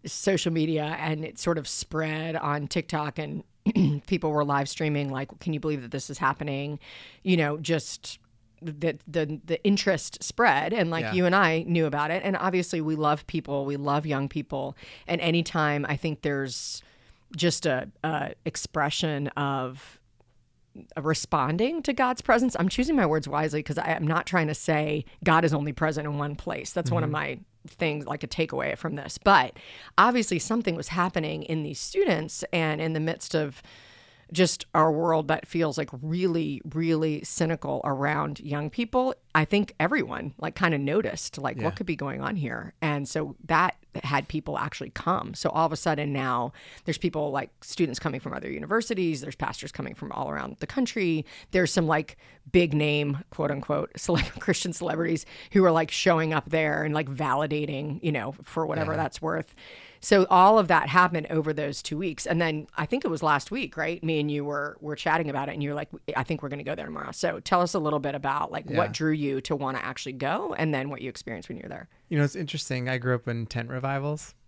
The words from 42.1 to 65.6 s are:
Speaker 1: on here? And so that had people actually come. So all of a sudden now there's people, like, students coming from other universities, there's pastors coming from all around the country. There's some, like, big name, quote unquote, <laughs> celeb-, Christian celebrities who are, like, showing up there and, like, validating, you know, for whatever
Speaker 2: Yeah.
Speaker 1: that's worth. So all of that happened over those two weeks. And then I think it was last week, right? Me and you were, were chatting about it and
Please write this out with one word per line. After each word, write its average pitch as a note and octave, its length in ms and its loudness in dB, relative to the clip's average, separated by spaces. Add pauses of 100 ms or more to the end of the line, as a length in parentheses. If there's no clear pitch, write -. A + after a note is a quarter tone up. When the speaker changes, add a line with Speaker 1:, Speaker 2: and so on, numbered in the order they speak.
Speaker 1:
on G3 140 -2
here? A#2+ 440 -6
And D3 260 -2
so D3+ 380 -4
that E3 320 2 (280)
had C#3 240 0
people D3+ 280 -4
actually - 320 -6
come. - 460 -2
So - 160 -2
all D#3+ 160 2
of D3+ 60 0
a D#3 40 -4
sudden D3 380 -2
now B2+ 400 -2 (320)
there's D#3+ 100 -2
people, D3+ 340 -2
like, C#3 200 -4 (120)
students D#3+ 360 -2
coming C3 220 -4
from B2 120 -8
other C3 180 -8
universities, E3+ 680 -2
there's C#3+ 160 -10
pastors - 340 -6
coming C3+ 240 -8
from - 180 -12
all C#3 180 -6
around D3 300 -8
the - 60 -6
country. F3+ 600 0 (240)
There's F#3 200 2
some, E3 160 2
like, D#3 300 0 (360)
big F3 200 6
name, D3 460 2 (100)
quote D3 220 -2
unquote, D3 420 -2
<laughs> - 60 -12
celeb-, - 420 0
Christian - 320 0
celebrities E3 540 -2 (260)
who G3 100 8
are, F3 100 8
like, D#3+ 180 2
showing D#3+ 420 4
up D#3 160 0
there D#3 360 2
and, D3+ 100 0
like, D3+ 160 0
validating, D3 920 -2
you D#3 100 2
know, C3 220 -2 (100)
for D#3+ 220 -2
whatever D#3 260 0
Speaker 2:
Yeah. D#3 40 0
Speaker 1:
that's D#3 240 -4
worth. D#3+ 340 -4 (500)
So F#3+ 260 8
all F#3+ 280 10
of F#3+ 80 6
that C#3+ 220 4
happened E3+ 420 4
over D#3 220 0
those C#3+ 280 -4
two - 160 -6
weeks. E3+ 300 -4
And E3 160 2
then D3+ 240 0 (100)
I D#3 100 -2
think C4 180 -2
it - 40 0
was D#3+ 140 -2
last D3 300 2
week, A#3+ 240 -6
right? E3 260 -2
Me D#3+ 160 2
and D3 100 2
you D3 160 -2
were, D3 360 -4
were D3+ 160 -6
chatting D#3+ 340 2
about C#3 180 -2
it - 40 -8
and D3 100 -4